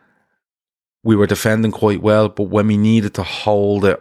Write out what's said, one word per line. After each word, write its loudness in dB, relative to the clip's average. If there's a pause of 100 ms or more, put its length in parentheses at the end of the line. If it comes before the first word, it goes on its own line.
(1040)
we 2
were 2
defending 0
quite -2
well, 2
but -8
when 0
we 2
needed 0
to -6
hold -2
it 2